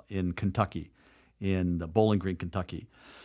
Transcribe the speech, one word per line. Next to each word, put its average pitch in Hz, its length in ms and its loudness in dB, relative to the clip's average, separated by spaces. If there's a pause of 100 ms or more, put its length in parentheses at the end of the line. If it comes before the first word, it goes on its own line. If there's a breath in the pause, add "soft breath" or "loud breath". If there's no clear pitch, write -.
in 92 220 -2
Kentucky, 95 580 -2 (500 soft breath)
in 92 380 0
Bowling 101 400 4
Green, 92 180 -2
Kentucky. 90 520 -8 (380 loud breath)